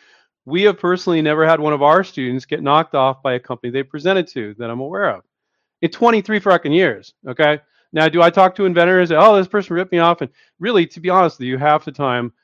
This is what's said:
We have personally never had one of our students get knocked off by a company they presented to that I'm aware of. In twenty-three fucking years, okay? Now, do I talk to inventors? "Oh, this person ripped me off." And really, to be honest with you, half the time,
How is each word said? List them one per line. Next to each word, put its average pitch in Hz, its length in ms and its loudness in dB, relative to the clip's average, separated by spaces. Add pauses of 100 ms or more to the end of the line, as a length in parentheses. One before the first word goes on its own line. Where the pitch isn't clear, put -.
(460)
We 165 160 -4
have 202 160 2
personally 180 420 -2
never 156 240 0
had 160 160 2
one 151 140 -2
of 143 80 -4
our 156 200 4
students 127 440 -8
get 160 160 -8
knocked 151 320 0
off 131 280 -2
by 131 120 -2
a 123 40 -4
company 123 320 -10
they 135 120 -6
presented 156 460 -4
to 104 260 -10
that 117 160 -10
I'm 117 100 -8
aware 175 300 -6
of. 92 120 -8 (600)
In 170 80 -2
twenty-three 214 480 0
fucking 175 340 0
years, 147 400 -2 (140)
okay? 147 340 0 (320)
Now, 160 160 2
do 165 140 2
I 170 80 4
talk 185 240 2
to 202 100 -4
inventors? 175 480 2
"Oh, 202 240 6
this 185 120 0
person 190 260 -6
ripped 185 180 -6
me 175 60 0
off." 170 240 2
And 127 80 -10 (280)
really, 190 280 0
to 165 140 -18
be 175 100 -4
honest 180 280 0
with 127 100 -8
you, 131 100 -6
half 151 260 0
the 147 80 -14
time, 123 400 -4 (120)